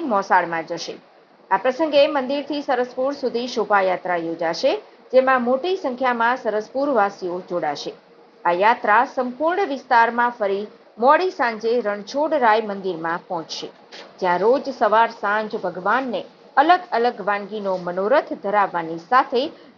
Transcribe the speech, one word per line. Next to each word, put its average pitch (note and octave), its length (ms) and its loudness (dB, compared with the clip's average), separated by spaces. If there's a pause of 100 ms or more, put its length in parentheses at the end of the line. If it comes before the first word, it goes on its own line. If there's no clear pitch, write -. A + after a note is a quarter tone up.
મોસાળમાં F3+ 680 0
જશે. - 240 -8 (560)
આ A#3 120 2
પ્રસંગે D4 440 2
મંદિરથી C#4+ 560 -4
સરસપુર B3+ 500 -2
સુધી A#3+ 360 -4
શોભાયાત્રા F#3+ 760 0
યોજાશે, E3 500 -2 (360)
જેમાં C4 380 4
મોટી C4+ 300 0
સંખ્યામાં B3 680 0
સરસપુરવાસીઓ G#3 1000 -2
જોડાશે. D#3 520 -6 (480)
આ F3 180 2
યાત્રા A3+ 440 4
સંપૂર્ણ C#4 640 -2
વિસ્તારમાં A#3+ 680 2
ફરી G3+ 260 -2 (320)
મોડી D4+ 340 4
સાંજે A3+ 480 -2
રણછોડરાય A3+ 880 0
મંદિરમાં F3+ 580 -6
પહોંચશે, D#3+ 420 -8 (500)
જ્યાં F3 240 2
રોજ B3 300 2
સવાર A3+ 400 4
સાંજ G#3+ 460 -4
ભગવાનને G3 640 -2 (360)
અલગ F4 340 4
અલગ A#3 340 0
વાનગીનો G3+ 520 -4
મનોરથ F#3 600 0
ધરાવવાની F3 680 -2
સાથે B3 400 2 (340)